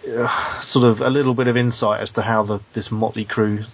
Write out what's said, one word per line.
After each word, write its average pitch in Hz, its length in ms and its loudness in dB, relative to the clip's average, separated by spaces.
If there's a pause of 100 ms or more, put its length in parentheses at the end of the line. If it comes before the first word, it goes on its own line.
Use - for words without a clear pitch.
uh, 117 580 -4
sort 123 220 4
of 113 140 4
a 131 100 0
little 131 240 2
bit 123 140 0
of 120 80 2
insight 117 460 0
as 101 100 -4
to 113 100 -2
how 110 240 2
the, 104 140 -2 (160)
this 110 160 -6
motley 110 340 -2
crew 104 340 0 (140)